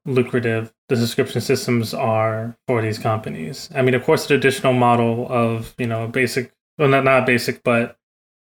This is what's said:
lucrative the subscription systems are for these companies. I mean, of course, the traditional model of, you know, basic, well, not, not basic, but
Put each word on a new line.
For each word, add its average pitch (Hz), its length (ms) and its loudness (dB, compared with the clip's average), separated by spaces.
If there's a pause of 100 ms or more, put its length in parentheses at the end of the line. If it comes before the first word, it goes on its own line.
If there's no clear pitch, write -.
lucrative 120 680 -2 (160)
the 131 80 0
subscription 117 440 -2
systems 120 540 -2
are 110 640 -2 (100)
for 120 160 0
these 107 160 -4
companies. - 760 -6
I 135 80 0
mean, 127 120 4
of 127 100 0
course, 160 220 2
the 139 120 4
traditional 131 340 2
model 120 580 2
of, 117 480 -2
you 123 80 -4
know, 113 220 -4
basic, 123 440 -2 (260)
well, 147 100 4
not, 135 160 4
not 131 220 4
basic, 123 360 0
but 120 340 0 (460)